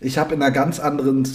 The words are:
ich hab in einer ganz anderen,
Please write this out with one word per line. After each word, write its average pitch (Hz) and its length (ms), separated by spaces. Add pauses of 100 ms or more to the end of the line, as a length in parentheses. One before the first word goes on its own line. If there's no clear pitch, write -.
ich 131 180
hab 151 120
in 151 120
einer 139 80
ganz 143 280
anderen, 135 560